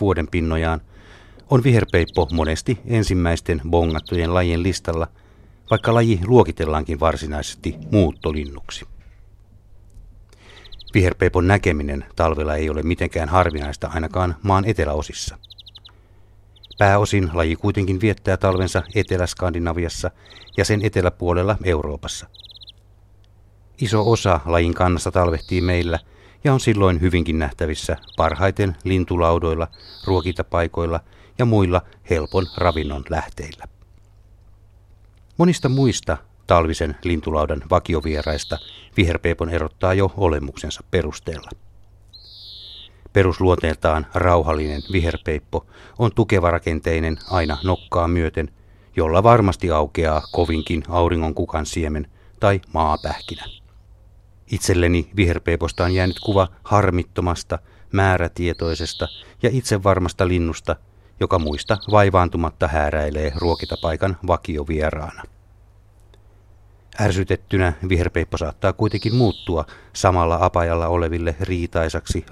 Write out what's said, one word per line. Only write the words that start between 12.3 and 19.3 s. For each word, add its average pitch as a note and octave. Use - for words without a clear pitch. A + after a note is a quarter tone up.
ei D#2
ole D2+
mitenkään E2
harvinaista D#2
ainakaan F2
maan F#2+
eteläosissa. D2+
Pääosin G2+
laji E2
kuitenkin F#2+
viettää G2
talvensa F#2
Etelä-Skandinaviassa E2+